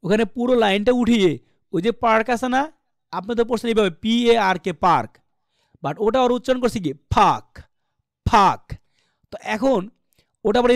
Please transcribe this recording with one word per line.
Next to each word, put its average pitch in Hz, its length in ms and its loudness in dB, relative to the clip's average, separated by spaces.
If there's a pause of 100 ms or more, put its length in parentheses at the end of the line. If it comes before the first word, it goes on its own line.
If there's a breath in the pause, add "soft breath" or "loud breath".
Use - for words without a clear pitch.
ওখানে 214 220 0
পুরো 240 300 -4
লাইনটা 208 360 0
উঠিয়ে 233 380 2 (440)
ওই 160 80 -2
যে 202 100 -2
পার্ক 220 380 0
আছে 247 200 -2
না, 254 120 0 (520)
আপনি 185 220 -8
তো 233 100 -2
পড়ছেন 233 240 -6
এইভাবে 214 220 0 (100)
পি 220 120 -2 (160)
এ 233 80 6
আর 190 220 0
কে 190 140 -8
পার্ক, 156 380 0 (720)
but 156 160 -6
ওটা 220 220 0
ওর 247 100 2
উচ্চারণ 254 280 -2
করছে 247 200 -2
কি 170 120 -4 (240)
ফাক, 165 320 2 (800)
ফাক। 190 360 4 (720)
তো - 100 -16
এখন 220 400 -2 (640)
ওটা 208 140 0
আবার 240 160 2